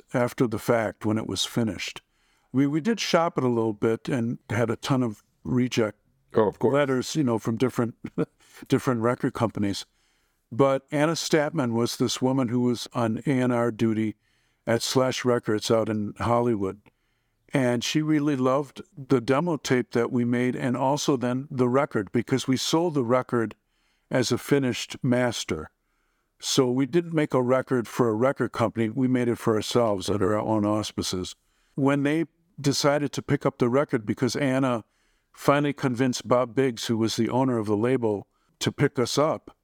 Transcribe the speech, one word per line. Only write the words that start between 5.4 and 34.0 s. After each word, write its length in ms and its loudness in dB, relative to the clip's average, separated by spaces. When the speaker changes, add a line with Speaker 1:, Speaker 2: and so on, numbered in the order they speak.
Speaker 1:
reject 540 0
Speaker 2:
Oh, 120 4
of 120 -4
course. 140 2
Speaker 1:
letters, 420 0
you 80 0
know, 160 2
from 180 -2
different, 380 0
<laughs> 520 -8
different 340 0
record 320 0
companies. 520 -2
But 400 2
Anna 220 2
Statman 600 0
was 240 0
this 240 -2
woman 280 2
who 120 0
was 320 0
on 320 -2
A 140 0
and 120 0
R 200 0
duty 440 0
at 180 0
Slash 420 0
Records 460 0
out 180 2
in 300 -4
Hollywood. 600 0
And 320 0
she 200 -2
really 320 0
loved 460 -2
the 240 0
demo 380 0
tape 340 0
that 200 0
we 120 0
made 320 0
and 220 -4
also 400 0
then 320 -4
the 180 0
record, 440 0
because 360 -2
we 100 2
sold 360 0
the 100 0
record 520 0
as 200 2
a 60 0
finished 640 -2
master. 680 -2
So 320 2
we 140 0
didn't 280 -2
make 200 0
a 80 2
record 460 0
for 220 0
a 40 2
record 380 0
company. 380 0
We 180 -2
made 200 2
it 120 0
for 160 2
ourselves 540 0
under 260 0
our 100 0
own 200 0
auspices. 720 -4
When 280 2
they 220 0
decided 520 2
to 100 -6
pick 240 -2
up 100 -2
the 120 2
record, 360 0